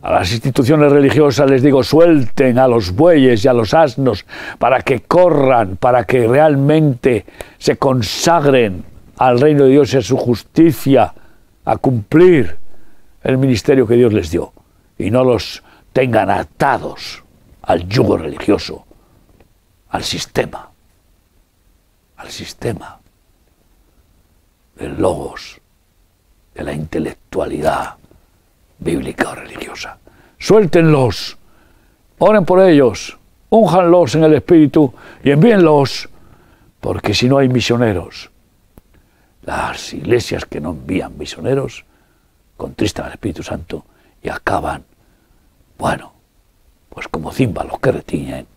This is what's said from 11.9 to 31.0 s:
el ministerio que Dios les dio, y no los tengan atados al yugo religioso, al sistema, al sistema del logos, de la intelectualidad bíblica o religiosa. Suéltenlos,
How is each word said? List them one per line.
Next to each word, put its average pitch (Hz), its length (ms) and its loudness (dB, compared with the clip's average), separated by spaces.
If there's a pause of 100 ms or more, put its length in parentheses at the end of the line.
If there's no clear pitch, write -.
el 131 160 -2
ministerio 131 480 2
que 117 80 2
Dios 120 180 4
les 87 180 -2
dio, 85 220 -6 (460)
y - 120 -4
no 127 140 2
los - 380 -2 (320)
tengan 113 340 0
atados - 960 -6 (380)
al 87 260 -4
yugo 104 300 0
religioso, 82 680 -6 (1040)
al - 160 -8
sistema, - 640 -8 (1500)
al - 100 -20
sistema - 720 -12 (1800)
del - 240 -10
logos, - 640 -6 (920)
de - 80 -12
la - 120 -10
intelectualidad - 1200 -6 (800)
bíblica - 540 -8
o - 40 -14
religiosa. - 640 -18 (420)
Suéltenlos, 160 1000 2 (800)